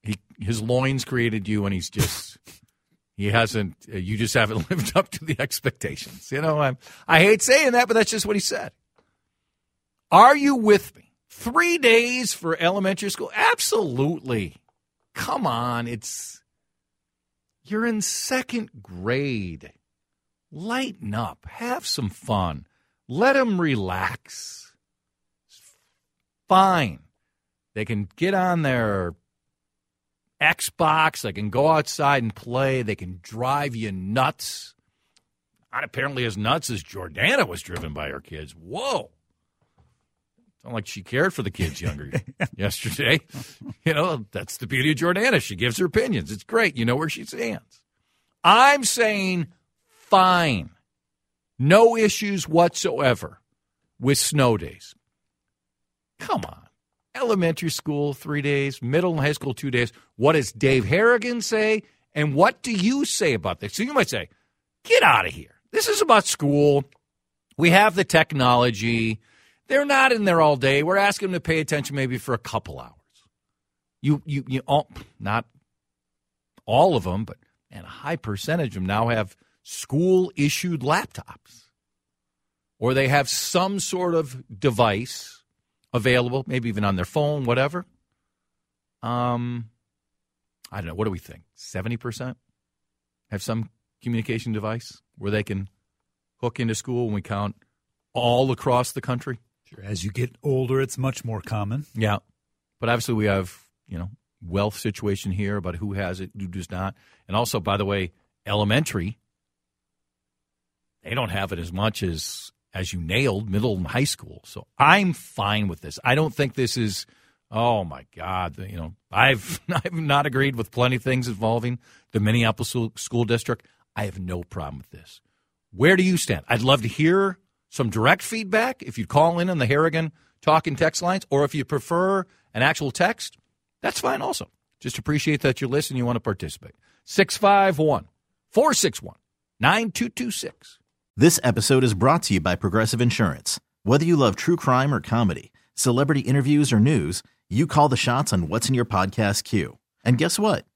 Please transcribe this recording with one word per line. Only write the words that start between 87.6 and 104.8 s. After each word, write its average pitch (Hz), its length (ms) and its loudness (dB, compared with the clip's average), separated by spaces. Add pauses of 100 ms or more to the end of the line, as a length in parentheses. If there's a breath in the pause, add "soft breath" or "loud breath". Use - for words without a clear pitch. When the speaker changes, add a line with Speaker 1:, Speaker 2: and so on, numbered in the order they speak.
Speaker 1:
Um, 120 680 -4 (1000)
I 98 60 -10
don't 85 100 -8
know. 82 80 -10
What 107 100 -8
do 104 60 -4
we 87 80 -8
think? - 240 -20 (120)
Seventy 110 420 -10
percent 123 380 -12 (920)
have 101 140 -8
some 113 260 -6 (320)
communication 117 520 -4
device 110 480 -8 (160)
where 101 140 -4
they 104 120 0
can 98 260 -6 (720)
hook 120 180 -6
into 113 160 -2
school 123 300 -4
when 107 80 -4
we 98 80 -4
count 101 340 -6 (580)
all 123 380 2
across 123 400 0
the 127 100 -8
country? 123 380 -6 (260)
Speaker 2:
Sure. - 180 -20
As 98 200 -6
you 101 80 -6
get 123 320 -4
older, 131 380 0
it's 131 160 -4
much 131 260 -4
more 110 180 -6
common. 113 520 -4
Speaker 1:
Yeah. 107 240 0 (600)
But 117 100 -2
obviously 117 240 0
we 107 120 0
have, 98 320 0 (300)
you 87 120 -12
know, 92 100 -8 (320)
wealth 101 360 -4
situation 101 540 -4